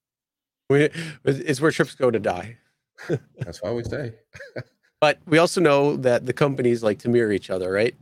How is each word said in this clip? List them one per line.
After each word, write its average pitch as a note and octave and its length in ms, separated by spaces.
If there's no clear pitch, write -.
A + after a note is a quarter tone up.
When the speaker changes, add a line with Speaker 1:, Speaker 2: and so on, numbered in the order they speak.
Speaker 1:
We, C#3+ 160
it's, D3 540
it's C3+ 220
where D#3 100
trips - 240
go B2+ 160
to A2 80
die. G2+ 380
<laughs> - 400
Speaker 2:
That's F2 220
why F#2+ 100
we A#2+ 120
say. A#2 300
<laughs> B2 80
Speaker 1:
But D3+ 240
we D#3 120
also E3+ 220
know C#3+ 380
that A#2+ 280
the B2+ 60
companies B2 500
like G#2+ 180
to A#2+ 100
mirror A#2 240
each - 160
other, F#2 240
right? A2 280